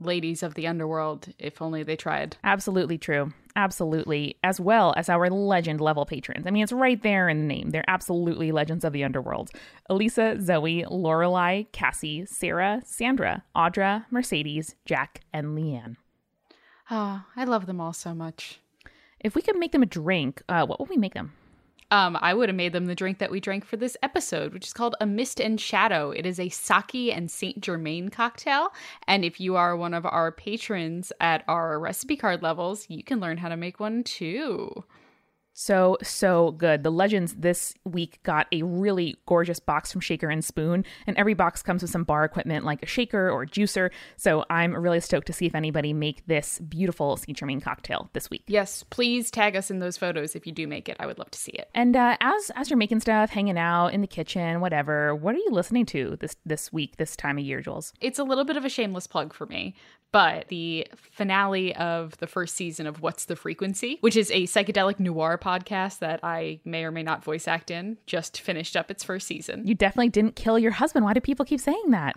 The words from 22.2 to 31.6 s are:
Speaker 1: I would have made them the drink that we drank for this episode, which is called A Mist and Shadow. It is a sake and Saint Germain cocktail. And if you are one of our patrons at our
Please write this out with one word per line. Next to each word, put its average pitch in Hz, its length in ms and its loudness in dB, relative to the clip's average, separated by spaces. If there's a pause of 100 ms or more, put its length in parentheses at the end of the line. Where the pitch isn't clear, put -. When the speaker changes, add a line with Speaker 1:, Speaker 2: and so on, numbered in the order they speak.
Speaker 1:
I 175 140 4
would 233 140 4
have 190 80 0
made 175 160 0
them 180 140 0
the 180 80 -2
drink 190 240 -4
that - 120 -2
we 180 100 -4
drank 196 240 -4
for - 120 -6
this 240 260 -4
episode, - 500 -2
which 190 140 -12
is - 60 -12
called 240 280 -2
A 214 60 2
Mist 214 320 -2
and 220 220 0
Shadow. 190 500 2
It 165 160 -4
is 180 140 -4
a 180 80 -2
sake - 460 2 (200)
and 170 160 -6
Saint - 300 -8
Germain 170 480 -4
cocktail. 277 640 0 (360)
And 196 180 4
if 165 140 -4
you 185 160 0
are 175 220 4
one 170 180 -2
of 170 120 -4
our 165 260 2
patrons 185 880 -6
at 165 260 2
our 165 320 0